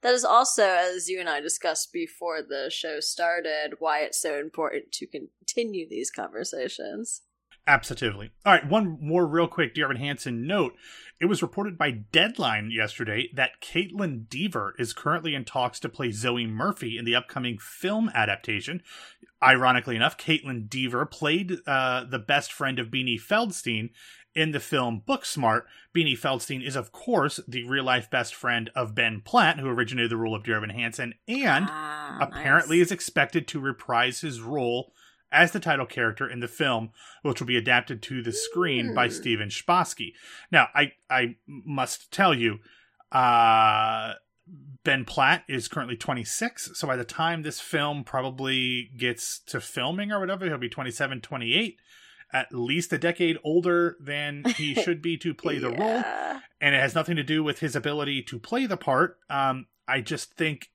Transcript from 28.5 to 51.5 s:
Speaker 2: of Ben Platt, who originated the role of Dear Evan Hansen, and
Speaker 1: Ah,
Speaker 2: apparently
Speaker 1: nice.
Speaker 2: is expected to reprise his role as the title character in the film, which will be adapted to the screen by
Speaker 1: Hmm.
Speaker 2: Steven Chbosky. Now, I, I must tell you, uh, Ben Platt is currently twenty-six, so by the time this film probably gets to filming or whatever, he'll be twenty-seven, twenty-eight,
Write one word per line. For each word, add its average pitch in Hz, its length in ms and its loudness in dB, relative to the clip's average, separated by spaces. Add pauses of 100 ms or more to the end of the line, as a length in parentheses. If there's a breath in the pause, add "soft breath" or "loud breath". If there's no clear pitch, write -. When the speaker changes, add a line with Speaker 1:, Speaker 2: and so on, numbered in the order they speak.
Speaker 2:
of 110 220 -2
Ben 113 240 0
Platt, 165 400 4
who 135 80 -2
originated 120 420 0
the 117 60 -2
role 113 180 0
of 104 80 -6
Dear 110 140 2
Evan 107 140 -2
Hansen, 117 440 -6 (140)
and 214 400 2
Speaker 1:
Ah, 151 520 -8
Speaker 2:
apparently 151 580 2
Speaker 1:
nice. 175 80 8
Speaker 2:
is 185 60 -4
expected 160 540 0
to 151 140 -6
reprise 123 600 0
his 131 180 -8
role 123 520 -2 (420 soft breath)
as 165 180 8
the 202 80 -4
title 139 260 0
character 117 420 -2
in 120 120 -8
the 120 80 -6
film, 117 420 0 (320 loud breath)
which 143 180 -2
will 127 60 -6
be 123 100 2
adapted 120 460 2
to 131 200 -8
the 113 120 -4
screen 127 600 -2
by 123 120 4
Speaker 1:
Hmm. 117 80 -2
Speaker 2:
Steven 107 340 -2
Chbosky. 156 640 0 (380 loud breath)
Now, 143 240 8
I, 147 180 4 (160)
I 123 280 0 (100)
must 135 680 -6
tell 185 220 6
you, 113 240 2 (520 soft breath)
uh, 113 1040 6 (720)
Ben 135 220 2
Platt 151 420 4
is 127 200 -4
currently 123 280 -6
twenty-six, - 800 -6
so - 120 -6
by 131 100 0
the 123 80 -4
time 165 380 -2
this 151 180 -8
film 147 440 -2
probably 131 920 -2
gets 120 500 -4
to 139 140 -6
filming 170 520 -4
or 208 80 -2
whatever, 190 260 -4
he'll 151 120 -2
be 123 100 -4
twenty-seven, 131 540 -4
twenty-eight, 143 560 -2 (540 loud breath)